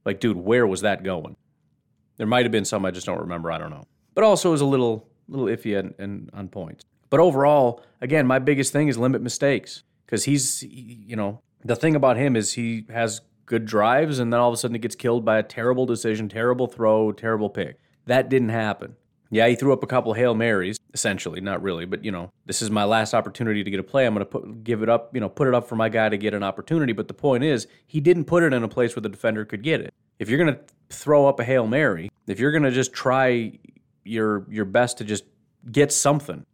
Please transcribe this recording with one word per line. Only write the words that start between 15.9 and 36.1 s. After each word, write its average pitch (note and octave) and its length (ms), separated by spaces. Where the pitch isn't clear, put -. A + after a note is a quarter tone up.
terrible A#2+ 380
throw, A2 460
terrible G#2+ 360
pick. F#2 300
That B2 220
didn't B2+ 220
happen. A2+ 460
Yeah, A2+ 180
he B2 60
threw C3+ 180
up B2+ 100
a - 40
couple B2 260
Hail A#2 220
Marys, G#2+ 440
essentially, F#2 480
not F#2+ 220
really, F2+ 240
but, G2+ 180
you G#2+ 80
know, F2+ 180
this F#2+ 160
is G#2+ 80
my G#2+ 140
last A2 300
opportunity G#2+ 500
to G2+ 60
get F#2+ 100
a - 20
play. C3 240
I'm A2 80
gonna G2+ 120
put, A2 360
give A2 200
it A2 60
up, A#2 260
you B2+ 60
know, G2+ 80
put C#3 200
it B2 60
up A#2+ 120
for A#2 100
my A2 120
guy A2 200
to G#2 100
get G#2 160
an G2+ 80
opportunity. A#2+ 500
But G#2+ 160
the - 60
point C3 280
is, C#3 240
he D#3 140
didn't E3+ 260
put E3+ 160
it D3+ 100
in B2 100
a G#2+ 60
place A#2+ 260
where - 60
the G#2+ 80
defender G#2+ 360
could G#2 180
get D3+ 180
it. - 120
If G#2 100
you're C3 100
gonna D#3+ 220
throw D3 360
up C3+ 140
a A#2 40
Hail B2 220
Mary, G#2+ 440
if G2 120
you're C#3 140
gonna D3+ 180
just B2+ 220
try B2+ 640
your, G#2+ 460
your G#2+ 160
best A#2+ 320
to A2+ 60
just G#2 200
get C#3+ 180
something, C#3+ 640